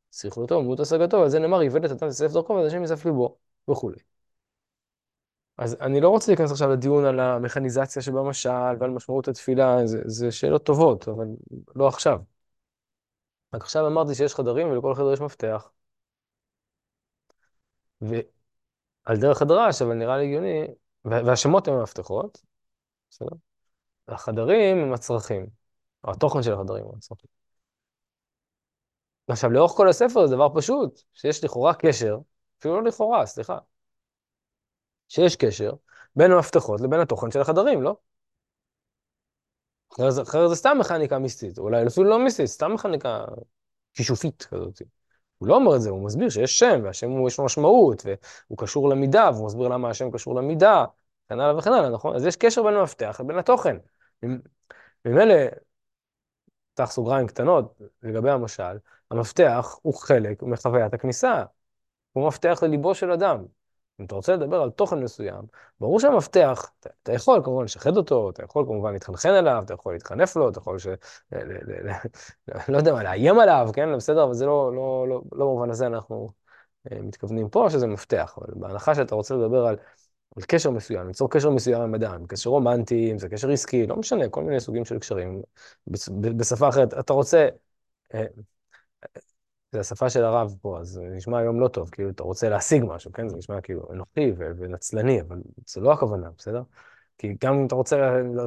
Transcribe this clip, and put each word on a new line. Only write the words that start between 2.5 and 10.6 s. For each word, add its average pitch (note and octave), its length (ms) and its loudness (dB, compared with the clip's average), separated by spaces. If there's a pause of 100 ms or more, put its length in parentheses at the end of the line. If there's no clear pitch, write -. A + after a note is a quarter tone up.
ואז F3 140 0
השם F3 160 -4
יסלף D#3+ 220 -4
ליבו", C3 320 -2 (300)
וכולי. B2+ 300 -4 (1600)
אז A#2 240 -6
אני C#3 200 0
לא E3+ 80 6
רוצה G#3+ 220 2
להיכנס D#3 200 2
עכשיו C#3 180 0
לדיון C#3 360 2
על C3 140 0
המכניזציה B2+ 840 -2
שבמשל C3+ 480 -4 (300)
ועל B2+ 100 -2
משמעות B2+ 380 -4
התפילה, B2+ 580 2
זה, A2 200 -2
זה A#2 260 -4
שאלות D3 340 0